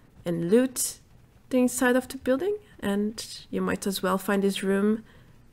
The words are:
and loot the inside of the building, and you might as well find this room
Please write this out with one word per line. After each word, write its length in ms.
and 280
loot 480
the 80
inside 380
of 120
the 120
building, 380
and 460
you 120
might 260
as 160
well 160
find 240
this 180
room 420